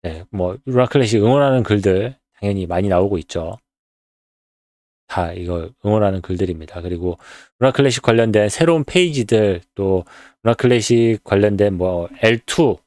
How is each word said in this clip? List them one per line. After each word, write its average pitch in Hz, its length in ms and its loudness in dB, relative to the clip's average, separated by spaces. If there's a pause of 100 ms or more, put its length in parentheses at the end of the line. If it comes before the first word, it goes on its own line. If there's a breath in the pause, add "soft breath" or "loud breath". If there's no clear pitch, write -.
네, 82 280 -12
뭐 92 360 -6
루나 127 220 2
클래식 113 360 0
응원하는 131 400 2
글들 101 520 0 (240)
당연히 98 280 -4
많이 92 220 -2
나오고 95 300 2
있죠. 85 380 -10 (1500)
다 87 260 -6
이거 87 360 -6 (160)
응원하는 101 360 0
글들입니다. 87 600 -6
그리고 87 360 -6 (420 loud breath)
루나 127 120 2
클래식 139 320 0
관련된 110 460 2
새로운 160 340 0
페이지들, 113 800 0 (140)
또 95 280 0 (400 loud breath)
루나 113 120 2
클래식 117 680 2
관련된 101 540 2
뭐 87 320 -4 (120)
엘투 113 640 0